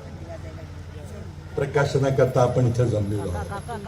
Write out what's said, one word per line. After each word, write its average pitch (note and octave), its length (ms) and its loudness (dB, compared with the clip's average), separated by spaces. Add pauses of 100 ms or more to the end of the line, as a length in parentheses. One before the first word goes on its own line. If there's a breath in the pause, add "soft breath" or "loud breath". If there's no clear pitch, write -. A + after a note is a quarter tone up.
(1600)
प्रकाशनाकरता C3+ 840 4
आपण B2 240 4
इथे A#2+ 220 4
जमलेलो G#2 340 0
आहोत. F#2 240 -4 (420)